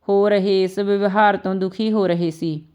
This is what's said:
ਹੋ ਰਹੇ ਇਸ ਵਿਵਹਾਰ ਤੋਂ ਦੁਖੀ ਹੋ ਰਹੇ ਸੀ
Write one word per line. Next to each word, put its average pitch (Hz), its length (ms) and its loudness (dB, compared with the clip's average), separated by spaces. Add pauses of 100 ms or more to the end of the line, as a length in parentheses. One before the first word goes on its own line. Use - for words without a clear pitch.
ਹੋ 202 200 2
ਰਹੇ 190 340 2
ਇਸ 185 160 -4
ਵਿਵਹਾਰ 202 580 2
ਤੋਂ 190 180 -4
ਦੁਖੀ 190 360 -4
ਹੋ 208 160 0
ਰਹੇ 170 240 0
ਸੀ 160 440 -6